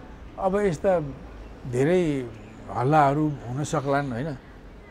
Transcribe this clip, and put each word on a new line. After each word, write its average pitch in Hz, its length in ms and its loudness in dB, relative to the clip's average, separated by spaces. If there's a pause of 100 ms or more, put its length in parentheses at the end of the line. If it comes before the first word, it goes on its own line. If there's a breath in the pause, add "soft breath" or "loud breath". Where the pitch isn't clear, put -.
(380)
अब 190 180 0
यस्ता 190 440 2 (720)
धेरै 143 560 4 (420)
हल्लाहरू 147 580 4
हुन 127 360 -4
सक्लान्, 139 480 0
होइन? 131 240 -4 (540)